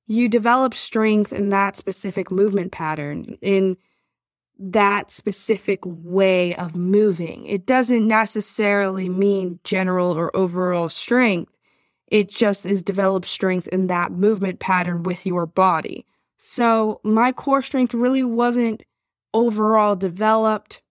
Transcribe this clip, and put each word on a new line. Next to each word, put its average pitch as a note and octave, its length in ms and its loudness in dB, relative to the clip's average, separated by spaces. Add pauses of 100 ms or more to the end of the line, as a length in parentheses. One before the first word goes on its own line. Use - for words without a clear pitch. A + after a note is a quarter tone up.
you A3+ 240 0
develop A#3+ 460 2
strength G#3+ 580 0
in G3+ 160 -2
that G3 260 0
specific F#3+ 540 -6
movement F#3+ 420 0
pattern, D3+ 680 -8
in F#3+ 340 2 (840)
that G3+ 500 2
specific - 760 -4
way F3+ 720 0
of E3+ 200 -8
moving. F3+ 720 0
It F#3+ 180 -4
doesn't A#3+ 420 2
necessarily G3+ 1040 0
mean F#3 540 0
general F#3 480 0
or E3 240 -4
overall F3+ 540 -2
strength. A#3 600 0 (540)
It G#3 240 2
just G3+ 360 0
is F#3+ 180 0
developed F#3+ 440 0
strength F#3 400 -2
in F#3 200 -2
that F3 240 -2
movement F#3 480 0
pattern F3 420 -2
with F3+ 240 -6
your F3 220 -2
body. F3+ 580 0 (320)
So A3+ 640 0
my A3 280 2
core C4+ 320 0
strength B3+ 320 0
really C4 280 2
wasn't A#3 600 0 (500)
overall G#3+ 640 2
developed. G#3+ 960 0